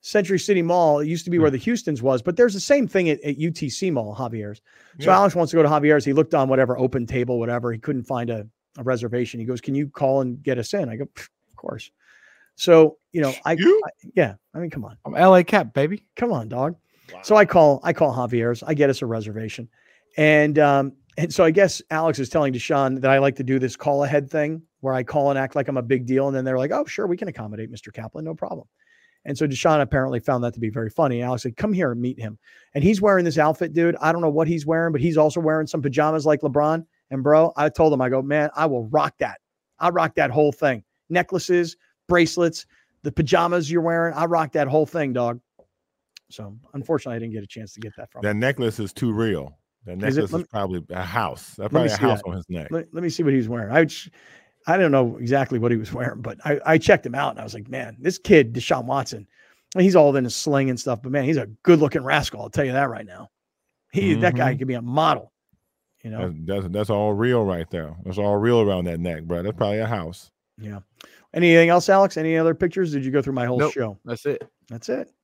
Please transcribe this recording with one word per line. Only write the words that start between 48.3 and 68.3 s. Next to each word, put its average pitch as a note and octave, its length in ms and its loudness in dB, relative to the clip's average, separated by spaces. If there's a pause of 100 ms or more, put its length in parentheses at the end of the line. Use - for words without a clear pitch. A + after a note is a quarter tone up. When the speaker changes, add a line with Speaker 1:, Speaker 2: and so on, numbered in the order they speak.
Speaker 1:
him. G#2 100 -2
Speaker 3:
necklace B2+ 400 -2
is G2+ 120 -8
too A#2+ 200 -4
real. G2 440 -4 (280)
That F#2 180 -12
Speaker 1:
Is A#2+ 140 -2
it? D#3 60 0
Speaker 3:
necklace F#2+ 100 -4
Speaker 1:
Let D#3+ 80 -4
Speaker 3:
is F3 40 -8
Speaker 1:
me - 60 -20
Speaker 3:
probably F#2 400 -6
a F#2 120 -10
house. F2+ 480 -6
That's - 80 -20
Speaker 1:
let G#2 140 -10
me - 20 -10
Speaker 3:
probably C#3+ 120 4
a G#2+ 100 -2
Speaker 1:
see G2+ 60 -2
Speaker 3:
house A#2 200 2
Speaker 1:
that. F#2 60 -10
Speaker 3:
on F#2 80 -6
his F2 120 -10
neck. E2+ 220 -10
Speaker 1:
Let, E3 240 -8
let E3 80 -8
me F3 80 -2
see E3+ 120 -6
what C#3+ 120 2
he's A#2+ 140 0
wearing. A2+ 240 -8
I D#3+ 120 6
j-, - 260 -10 (560)
I E3+ 100 2
don't F3 160 4
know B2+ 240 2
exactly C3 420 -2
what A#2+ 140 0
he A#2+ 40 2
was G#2+ 160 -6
wearing, B2 300 -8
but A2+ 240 -12
I, D3 180 -2
I D#3 140 4
checked F3+ 260 4
him B2 120 -8
out C#3 160 -2
and G#2+ 80 -14
I - 40 -10
was G#2+ 80 -14
like, A2 160 -14
"Man, B2 300 -10
this D#3 180 -4
kid, C3+ 380 6
Deshaun B2+ 300 -2
Watson, B2 420 -6 (500)
he's F#3 200 6
all C#3+ 180 8
in C3+ 100 2
his A#2 120 -6
sling C#3 340 0
and B2 80 -4
stuff, A#2+ 240 -6
but B2+ 80 -10
man, C#3 140 -2
he's D3+ 120 0
a A#2+ 100 -4 (180)
good E3+ 160 6
looking C#3+ 240 0
rascal. C#3 380 -2
I'll G#2+ 80 -12
tell D3 140 -2
you B2+ 80 -4
that C3+ 160 0
right A#2 160 -10
now. F#2+ 240 -20 (640)
He, F#3+ 220 2
that C#3+ 220 2
guy C3 160 2
Speaker 3:
Mm-hmm. C#3 80 -4
Speaker 1:
could C3 80 -6
be B2+ 60 -4
a A#2+ 80 -8
model, C#3 500 0 (720)
you A2+ 60 -12
know?" G#2+ 200 -6
Speaker 3:
That's, E2+ 320 -6
that's, F2+ 100 -6
that's G#2 180 -2
all G#2 220 0
real A#2 320 2
right F2 260 -4
there. D#2 240 -10 (100)
That's F#2 140 -8
all G2+ 180 0